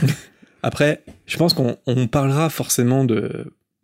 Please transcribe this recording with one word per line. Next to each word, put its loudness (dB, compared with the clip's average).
<laughs> -16
Après, 0
je -8
pense 2
qu'on, 0
on 0
parlera 0
forcément 0
de, -2